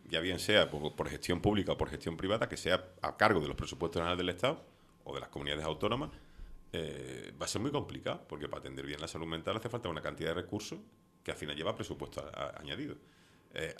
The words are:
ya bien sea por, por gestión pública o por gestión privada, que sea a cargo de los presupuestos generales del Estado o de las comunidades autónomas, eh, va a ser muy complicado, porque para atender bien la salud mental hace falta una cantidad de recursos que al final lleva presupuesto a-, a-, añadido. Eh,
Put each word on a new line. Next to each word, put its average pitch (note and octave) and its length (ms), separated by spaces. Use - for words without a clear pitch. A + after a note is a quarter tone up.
ya D#2+ 100
bien F2+ 180
sea F2+ 320
por, D2 240
por C#2+ 160
gestión E2+ 320
pública G#2 300
o D#2 40
por D#2 140
gestión D#2+ 260
privada, G2 320
que - 80
sea F2+ 260
a - 140
cargo G#2 240
de D2 80
los C2+ 80
presupuestos E2 440
generales F2 180
del F2+ 120
Estado B2+ 320
o C#2 80
de C2+ 80
las - 80
comunidades D2 380
autónomas, G#2+ 440
eh, C2 640
va E2+ 60
a - 40
ser G2 120
muy C3+ 100
complicado, G#2+ 560
porque D2 220
para D2 120
atender C2+ 260
bien D2 140
la E2 80
salud E2 180
mental E2 300
hace A2+ 120
falta A2+ 200
una D#2+ 120
cantidad D#2 300
de E2 40
recursos F#2 440
que D#2 100
al - 40
final D2 200
lleva D#2 180
presupuesto D2 480
a-, C#2+ 60
a-, - 180
añadido. C#3 340
Eh, D#2 260